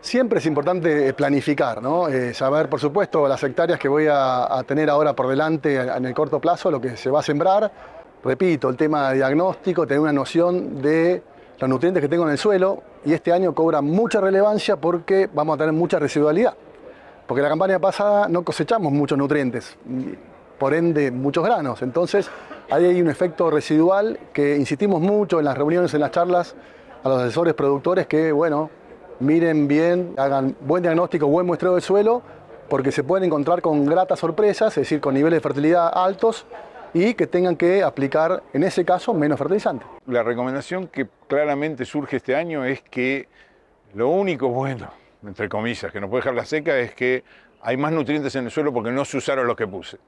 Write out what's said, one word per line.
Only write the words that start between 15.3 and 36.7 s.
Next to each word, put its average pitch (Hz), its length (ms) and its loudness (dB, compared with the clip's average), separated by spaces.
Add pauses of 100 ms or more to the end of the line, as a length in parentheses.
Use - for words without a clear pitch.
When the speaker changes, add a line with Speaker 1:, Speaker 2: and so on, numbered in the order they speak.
Speaker 1:
vamos 151 220 0
a - 20 -8
tener 156 160 0
mucha 165 240 0
residualidad. 151 560 2 (720)
Porque 127 160 -2
la 143 60 2
campaña 185 300 0
pasada 202 500 2
no 175 140 0
cosechamos 170 500 -2
muchos 143 260 0
nutrientes, 135 580 -2 (840)
por 139 140 0
ende 156 380 2
muchos 139 340 -2
granos. 165 380 -2
Entonces 165 480 0 (400)
ahí 165 160 4
hay 180 160 4
un 165 80 2
efecto 170 400 0
residual 170 680 2 (140)
que 147 240 0
insistimos 156 460 0
mucho 202 360 2
en 156 60 0
las 135 140 0
reuniones, 165 340 2
en 151 80 0
las 143 100 0
charlas, 175 460 0 (480)
a 131 40 0
los 131 120 2
asesores 151 320 0
productores 143 540 0
que, 156 260 2
bueno, 151 380 0 (500)
miren 156 480 2
bien, 170 480 2
hagan 135 440 0
buen 156 220 0
diagnóstico, 165 440 0
buen 170 200 2
muestreo 180 280 0
del 175 80 2
suelo, 208 400 2 (460)
porque 135 220 0
se 135 140 -2
pueden 185 200 0
encontrar 160 380 0
con 147 240 2
gratas 185 320 2
sorpresas, 208 500 0
es 151 140 -2
decir, 147 180 -2
con 135 140 -2
niveles 156 240 4
de - 20 0
fertilidad 160 540 2
altos 196 520 0 (460)